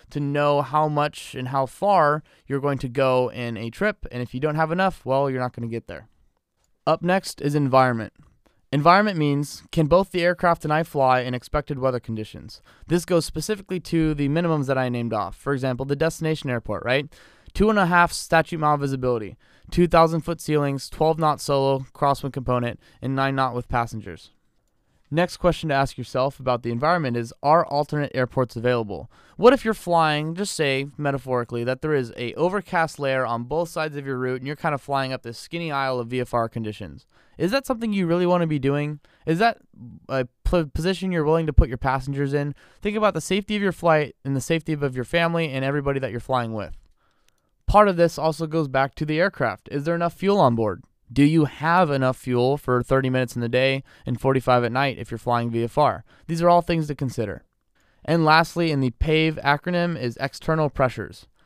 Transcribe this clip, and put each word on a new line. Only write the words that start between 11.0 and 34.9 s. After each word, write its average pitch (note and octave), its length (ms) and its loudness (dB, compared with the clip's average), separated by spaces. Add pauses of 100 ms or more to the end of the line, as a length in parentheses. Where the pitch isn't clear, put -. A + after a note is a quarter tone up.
in B2 140 -4
expected C#3+ 440 -6
weather B2+ 220 0
conditions? - 600 -10 (280)
This E3 160 0
goes E3+ 200 2
specifically F#3+ 540 -6
to D#3+ 340 0
the C#3+ 160 -2
minimums D#3 380 0
that C3+ 100 0
I B2+ 120 0
named A#2+ 240 -4
off. G2+ 240 -4
For - 160 -4
example, C3 340 -4
the C#3+ 80 -2
destination D#3 560 -2
airport, A2 340 -6
right? C3+ 220 0 (460)
Two G#3+ 180 4
and G#3+ 80 2
a F#3 80 4
half F3 240 4
statute - 480 -2
mile D3+ 180 2
visibility, B2+ 600 -2 (340)
two F3 160 4
thousand E3 360 4
foot E3 180 -6
ceilings, C#3+ 500 -2
twelve D#3+ 300 2
knot D3+ 200 0
solo, C3+ 540 0
crosswind C#3 380 0
component, A#2+ 480 -2 (200)
and C3+ 140 -4
nine C3+ 220 0
knot C3 180 0
with B2 140 -8
passengers. A2 640 -6 (760)
Next E3+ 280 0
question D#3+ 320 0
to C#3+ 80 0
ask C#3 200 0
yourself C3 440 -4
about B2 240 -2
the A#2 80 -2
environment C#3+ 440 0
is, A#2 160 -6 (120)
are D#3+ 200 4
alternate D3 480 -2
airports B2+ 440 -2
available? A2+ 520 -2 (280)
What A3+ 160 8
if C4+ 120 2
you're A3+ 80 2
flying, D#3+ 640 0
just F#3+ 220 -6
say, C#3 300 0 (100)
metaphorically, B2+ 640 -4
that B2+ 180 -4
there D#3 140 -2
is B2 220 -2
a A#2+ 180 -6
overcast F3 640 -2
layer C3 260 0
on A#2 200 -4
both D#3+ 240 -4
sides D#3 280 -6
of C#3+ 80 -8
your C3+ 140 -6
route B2+ 220 -2
and C3 80 -10
you're D3 80 -6
kind D#3 180 -2
of C3+ 80 -6
flying C3+ 300 -4